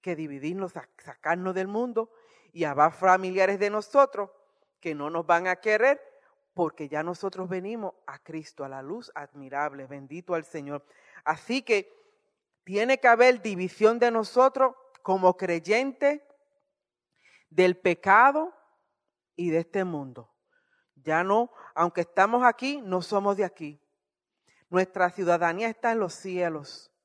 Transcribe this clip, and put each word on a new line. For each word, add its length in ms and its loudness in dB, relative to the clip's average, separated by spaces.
que 140 -4
dividirnos, 560 -8
sa-, 160 -16
sacarnos 560 -4
del 120 -2
mundo, 460 -4
y 120 -4
habrá 260 2
familiares 680 2
de 120 0
nosotros 600 0
que 140 -6
no 140 -8
nos 180 -6
van 200 4
a 100 0
querer 420 2
porque 360 -4
ya 140 -4
nosotros 460 -8
venimos 460 -8
a 120 -16
Cristo, 460 -14
a 40 -12
la 140 -14
luz 320 -14
admirable. 720 -10
Bendito 480 -10
al 100 -6
Señor. 400 -12
Así 380 -4
que 280 0
tiene 360 0
que 80 4
haber 340 6
división 560 0
de 120 4
nosotros 640 2
como 340 2
creyentes 840 -2
del 280 2
pecado 800 4
y 160 -4
de 100 2
este 240 -4
mundo. 480 -12
Ya 300 -2
no, 260 0
aunque 280 -2
estamos 420 2
aquí, 380 0
no 200 -4
somos 340 -2
de 80 0
aquí. 360 -10
Nuestra 400 0
ciudadanía 580 0
está 240 -4
en 60 -2
los 160 -4
cielos. 800 -8